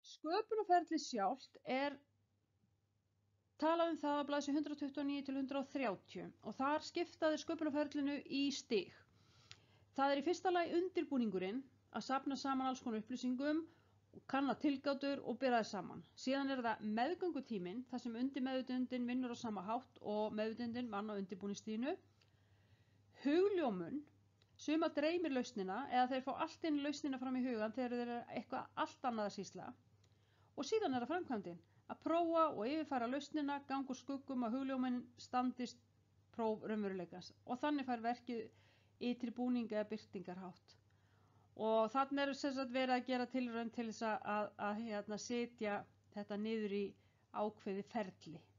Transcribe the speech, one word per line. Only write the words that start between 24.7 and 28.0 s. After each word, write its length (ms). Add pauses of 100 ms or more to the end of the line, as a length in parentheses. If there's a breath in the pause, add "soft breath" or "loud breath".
dreymir 380
lausnina 460 (100)
eða 200
þeir 160
fá 40 (120)
allt 240
inn 160
lausnina 380
fram 180
í 60
hugann 300
þegar 200
þeir 100